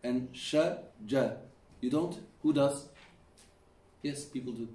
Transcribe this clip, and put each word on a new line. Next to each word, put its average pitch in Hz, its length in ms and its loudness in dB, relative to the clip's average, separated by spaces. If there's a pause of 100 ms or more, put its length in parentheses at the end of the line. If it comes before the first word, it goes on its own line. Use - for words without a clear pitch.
and 127 300 -2
shajar? - 1040 0 (440)
You 123 100 0
don't? 165 280 0 (240)
Who 151 100 4
does? 139 360 2 (1120)
Yes, 147 220 -6
people 127 280 -8
do. 113 220 -6